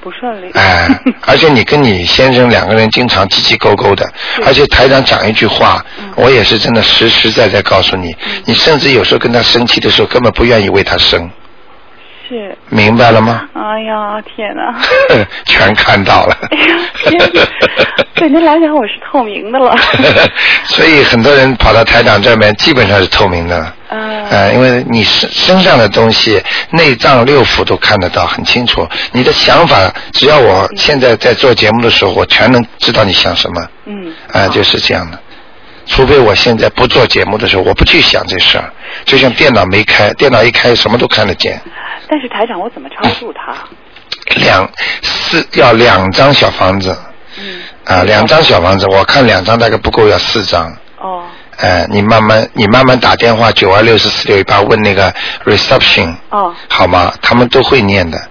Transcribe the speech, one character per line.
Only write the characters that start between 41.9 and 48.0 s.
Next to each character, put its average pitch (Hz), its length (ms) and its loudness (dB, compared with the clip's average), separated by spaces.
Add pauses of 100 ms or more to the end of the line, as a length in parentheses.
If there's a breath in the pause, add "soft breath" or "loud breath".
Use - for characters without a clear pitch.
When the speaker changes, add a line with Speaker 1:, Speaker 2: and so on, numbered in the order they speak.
Speaker 1:
但 302 120 -2
是 254 80 -12
台 208 180 -4
长， 220 120 -10
我 196 120 -8
怎 165 100 -20
么 135 80 -18
超 - 180 -8 (140)
度 226 140 -12
他？ - 200 -12 (840)
Speaker 2:
两， 98 260 0 (360 loud breath)
四， - 520 -4
要 123 180 4
两 104 400 2
张 139 200 2
小 107 180 2
房 95 300 -2
子。 92 160 -4 (420 loud breath)
Speaker 1:
嗯。 190 220 -14 (240 loud breath)
Speaker 2:
啊， 92 200 0